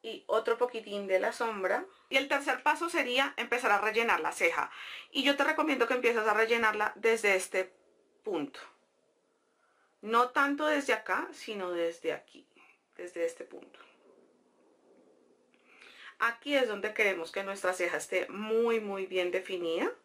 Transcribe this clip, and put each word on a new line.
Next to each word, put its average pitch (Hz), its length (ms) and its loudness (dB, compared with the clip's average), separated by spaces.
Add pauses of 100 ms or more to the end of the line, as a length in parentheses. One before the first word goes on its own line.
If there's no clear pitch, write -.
y 220 260 -12
otro 226 300 2
poquitín 214 500 -4
de 185 120 4
la 220 140 0
sombra. 220 520 -2 (220)
Y 269 80 -4
el 277 140 2
tercer 285 340 0
paso 302 240 2
sería 269 480 0
empezar 240 340 0
a 202 120 6
rellenar 214 400 2
la 160 100 -2
ceja. - 400 0 (400)
Y 269 120 -2
yo 277 120 4
te 285 80 2
recomiendo 285 420 2
que 254 100 0
empieces 233 300 2
a 214 80 4
rellenarla 220 600 2
desde 214 400 4
este 185 400 -2 (480)
punto. 160 380 -4 (1400)
No 233 300 2
tanto 285 380 2
desde 277 260 2
acá, 220 400 -2
sino 196 380 -8
desde 170 420 -2
aquí, - 340 -14 (480)
desde 175 300 -6
este - 180 -8
punto. - 340 -20 (2500)
Aquí 233 360 0
es 254 140 4
donde 208 240 -4
queremos 185 400 0
que 196 100 -4
nuestra 196 300 -2
ceja 175 240 -2
esté 180 320 -2
muy, 220 500 0
muy 196 260 -6
bien 180 260 -2
definida. 185 600 -2 (140)